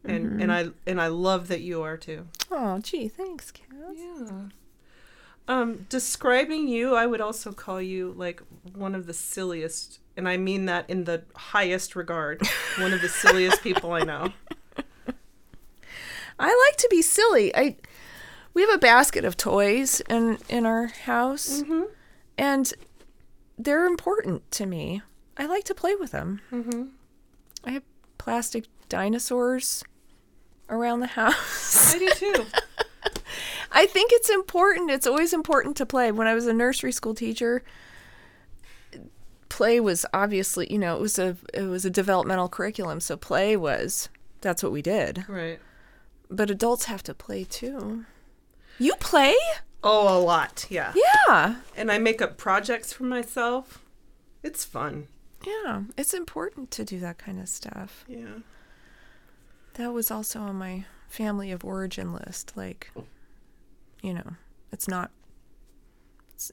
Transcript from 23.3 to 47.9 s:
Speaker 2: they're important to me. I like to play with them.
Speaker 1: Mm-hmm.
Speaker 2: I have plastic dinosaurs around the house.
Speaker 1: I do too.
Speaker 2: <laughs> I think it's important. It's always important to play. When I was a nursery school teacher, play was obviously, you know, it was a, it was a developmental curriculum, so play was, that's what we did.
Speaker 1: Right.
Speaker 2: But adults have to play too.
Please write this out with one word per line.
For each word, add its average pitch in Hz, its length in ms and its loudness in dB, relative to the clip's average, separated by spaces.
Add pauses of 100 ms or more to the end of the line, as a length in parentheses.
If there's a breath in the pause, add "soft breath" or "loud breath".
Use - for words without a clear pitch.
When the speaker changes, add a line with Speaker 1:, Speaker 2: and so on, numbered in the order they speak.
Speaker 2:
they're 294 280 2
important 349 640 -2
to 202 140 -4
me. 170 360 -6 (360)
I 285 80 -4
like 381 180 -2
to 392 100 -4
play 370 200 0
with 381 160 -4
them. 175 300 -6 (120)
Speaker 1:
Mm-hmm. 240 320 -4 (800)
Speaker 2:
I 240 60 -6
have 262 120 -4 (360)
plastic - 480 -4 (220)
dinosaurs 240 920 0 (840)
around 233 320 0
the 247 60 -2
house. - 880 4
Speaker 1:
I 339 40 0
do 370 120 2
too. 381 400 2
Speaker 2:
<laughs> - 1200 -6
I 349 140 8
think 415 260 2
it's 466 180 6
important. 359 600 4
It's 269 160 0
always 311 260 4
important 311 460 2
to 262 80 -2
play. 247 260 2
When 220 140 0
I 226 80 4
was 233 120 0
a 226 60 2
nursery 247 400 2
school 220 220 -4
teacher, 233 480 -2 (1900 loud breath)
play 233 320 4
was 190 320 0
obviously, 196 580 0
you 208 80 0
know, 175 180 0
it - 40 -2
was 208 180 -2
a, 185 180 0 (180)
it - 80 -4
was 185 220 -4
a 190 60 0
developmental 185 580 2
curriculum, 180 520 -6
so - 160 -6
play 202 400 0
was, - 520 -2 (320)
that's 180 220 -2
what - 100 -2
we 147 100 -4
did. 180 460 -2
Speaker 1:
Right. 170 300 -10 (720 soft breath)
Speaker 2:
But 202 200 0
adults 233 360 0
have 202 180 -8
to - 100 -12
play 196 300 -10
too. 226 600 -8 (760 soft breath)